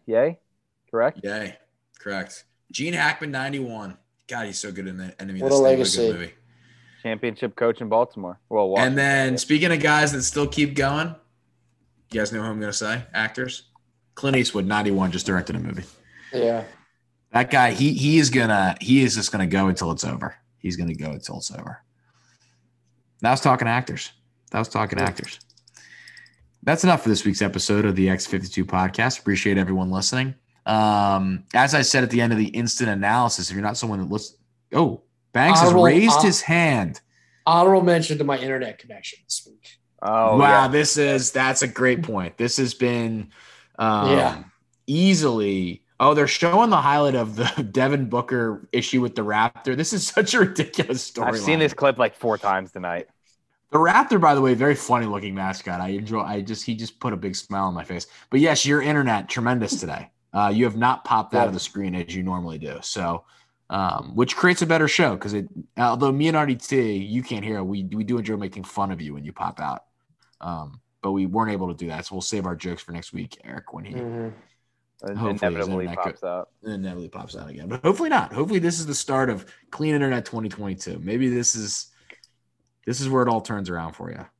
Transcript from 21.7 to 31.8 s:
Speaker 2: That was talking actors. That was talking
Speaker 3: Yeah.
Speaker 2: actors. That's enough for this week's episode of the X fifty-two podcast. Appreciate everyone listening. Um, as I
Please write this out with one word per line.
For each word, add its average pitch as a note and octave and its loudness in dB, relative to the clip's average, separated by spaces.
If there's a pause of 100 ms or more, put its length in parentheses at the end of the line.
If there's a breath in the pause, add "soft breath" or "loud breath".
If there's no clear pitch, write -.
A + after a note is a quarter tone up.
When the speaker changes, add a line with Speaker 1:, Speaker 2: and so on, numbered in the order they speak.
Speaker 2:
That A#2 4
was C3 4
talking B2 4
actors. B2+ -4 (380)
That - -2
was A2+ -2
talking G2 -4
Speaker 3:
Yeah. F#2+ 0
Speaker 2:
actors. - -8 (1200 loud breath)
That's E3 0
enough F3+ 4
for A2+ 2
this G2+ 2
week's G2+ 0
episode G2+ 0
of G2 2
the F#2+ 4
X F#2 0
fifty-two F#2+ -4
podcast. F#2 0
Appreciate G2+ 0
everyone F#2 0
listening. B2+ -2 (300)
Um, G2+ 2 (100)
as C#3 4
I C#3+ 4